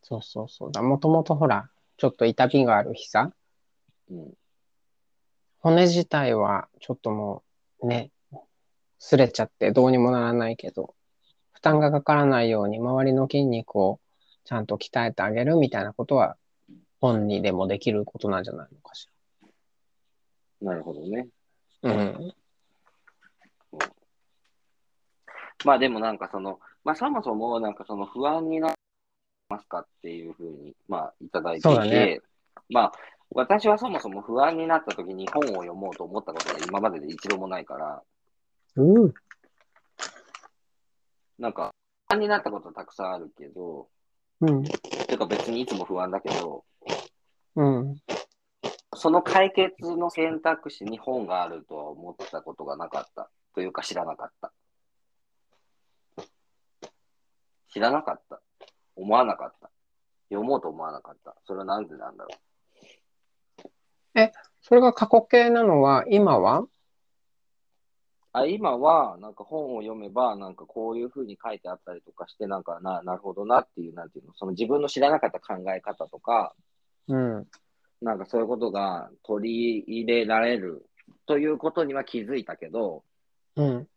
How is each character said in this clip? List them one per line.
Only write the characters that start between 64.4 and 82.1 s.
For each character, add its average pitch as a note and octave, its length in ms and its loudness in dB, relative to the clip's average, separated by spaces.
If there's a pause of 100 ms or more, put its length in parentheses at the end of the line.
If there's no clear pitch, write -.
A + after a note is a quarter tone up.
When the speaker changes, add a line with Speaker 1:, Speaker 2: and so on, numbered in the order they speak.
Speaker 1:
そ - 120 4
れ B3 80 12
が B3 100 8
過 A3+ 180 0
去 A3+ 120 10
形 A#3+ 280 6
な A#3 140 4
の D#3+ 200 8
は、 C#3 260 6
今 G3 300 6
は？ B2 260 4 (1700)
Speaker 2:
あ、 C3 140 0
今 F3 320 -2
は、 C3+ 420 4
な G#2 100 -18
ん G2+ 60 -20
か - 80 -18
本 D3 320 -8
を G#2+ 60 -6
読 A2 160 -10
め G#2 120 -12
ば、 A2+ 260 0
な G2 140 -14
ん F#2 60 -16
か - 100 -20
こ A2+ 260 -8
う A#2 60 -6
い A#2 60 -4
う B2+ 60 -8
ふ C3+ 120 -12
う B2 40 -6
に G2+ 160 -16
書 A2+ 120 -8
い G#2 60 -14
て F2+ 100 -14
あ F2+ 40 -8
っ F#2 120 -14
た F2+ 80 -14
り E2+ 80 -16
と E2+ 100 -20
か - 160 -16
し - 80 -20
て、 G#2+ 120 -10
な G2 120 -6
ん F2 40 -14
か E2+ 180 -10
な、 F#2 220 -6
な F2+ 100 -6
る F#2 80 -10
ほ G2 120 -10
ど G2+ 120 -8
な B2 140 4
っ - 80 -6
て - 140 -14
い E2 80 -10
う、 D#2+ 40 -18
な E2 120 -16
ん - 40 -20
て D#2 100 -20
い C#2 40 -20
う - 20 -20
の、 D#2+ 100 -20
そ G2 100 -12
の F#2+ 60 -6
自 F#2+ 140 -2
分 C#3+ 160 2
の C#3+ 80 -2
知 C3+ 100 -6
ら C#3 120 4
な D#3 80 2
か A#2+ 80 -2
っ - 40 -2
た F2+ 80 -10
考 F#2 320 -10
え F#2 100 -6
方 E2+ 260 -10
と - 120 -20
か、 A2+ 360 -2 (520)
Speaker 1:
う C3+ 80 -2
ん。 A#2 320 -4 (540)
Speaker 2:
な A2+ 140 -2
ん F#2+ 40 -10
か F#2+ 60 -10
そ A#2 140 -2
う - 20 2
い - 40 0
う - 20 -8
こ A#2+ 100 -4
と A2 140 -4
が F#2+ 400 -6 (120)
取 A2+ 600 -4
り - 20 -16 (160)
入 A2+ 40 -6
れ A#2 200 2
ら A2 160 2
れ A#2+ 160 0
る F2 320 -10 (380)
と D3+ 100 2
い D3 100 0
う D3+ 100 -2
こ D#3 140 -4
と E3 120 -2
に C#3 100 -4
は C3+ 100 -6
気 A#2+ 180 -8